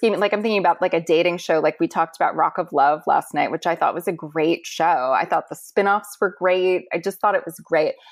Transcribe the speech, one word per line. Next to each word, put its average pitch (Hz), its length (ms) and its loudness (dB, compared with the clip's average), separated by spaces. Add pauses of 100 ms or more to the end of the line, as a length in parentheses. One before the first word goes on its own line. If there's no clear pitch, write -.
even, 202 160 2
like, 202 140 2
I'm 208 100 -2
thinking 220 160 0
about, 175 240 2
like, 180 100 0
a 170 80 2
dating 170 360 2
show, 165 240 0
like, 156 180 0
we 170 80 2
talked 165 300 -2
about - 180 -2
Rock 160 240 0
of 170 140 -6
Love 143 340 2
last 147 260 0
night, 143 200 -2
which 160 120 -8
I 175 120 0
thought 165 180 0
was 175 140 -6
a 196 40 -2
great 160 540 -2
show. 139 500 0
I 113 80 0
thought - 240 -2
the - 60 -14
spin-offs 202 640 -2
were 196 160 0
great. 185 560 0
I 175 60 -4
just 190 220 -6
thought 208 160 2
it - 100 -4
was 165 140 -12
great. 156 340 0 (180)